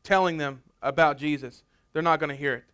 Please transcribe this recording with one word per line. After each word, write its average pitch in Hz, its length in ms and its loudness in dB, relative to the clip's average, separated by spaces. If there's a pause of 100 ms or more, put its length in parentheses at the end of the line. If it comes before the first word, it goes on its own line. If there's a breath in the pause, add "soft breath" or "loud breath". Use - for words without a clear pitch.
telling 185 360 2
them 139 260 -6 (180)
about 139 360 2
Jesus, 135 460 -6 (280)
they're 156 100 -2
not 160 200 2
gonna 147 140 -4
hear 139 180 -2
it. 120 100 -8 (100)